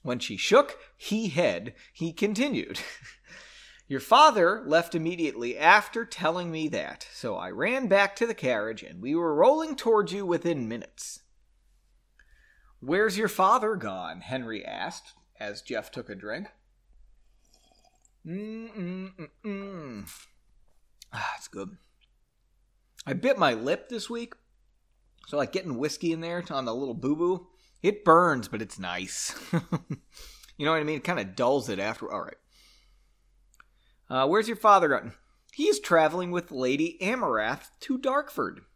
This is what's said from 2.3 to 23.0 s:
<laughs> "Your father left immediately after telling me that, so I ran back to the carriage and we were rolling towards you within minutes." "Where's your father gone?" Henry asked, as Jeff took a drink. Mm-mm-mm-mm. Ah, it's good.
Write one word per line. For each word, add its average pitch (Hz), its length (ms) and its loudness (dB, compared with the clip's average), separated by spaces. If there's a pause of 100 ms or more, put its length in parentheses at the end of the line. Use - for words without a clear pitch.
<laughs> - 540 -20
"Your 135 100 -6
father 220 680 6
left 165 300 2
immediately 151 640 -2
after 202 460 6
telling 175 480 -4
me 156 160 -4
that, 73 440 -6
so 110 220 -6
I 90 160 -8
ran 214 380 -2
back 196 280 4
to 240 120 0
the 220 60 -6
carriage 113 500 -2
and 87 180 -16
we 139 140 -2
were 170 180 0
rolling 285 400 4
towards 208 380 2
you 196 120 -6
within 170 440 -2
minutes." - 540 -12 (1600)
"Where's 190 400 2
your 220 80 2
father 214 480 4
gone?" 92 460 -8
Henry 113 440 -8
asked, 98 480 -10 (280)
as 104 200 -10
Jeff 110 300 -8
took - 180 -12
a 104 60 -12
drink. 107 380 -10 (1700)
Mm-mm-mm-mm. 190 1800 -12 (1040)
Ah, - 240 -8
it's - 120 -18
good. 185 300 -14 (1300)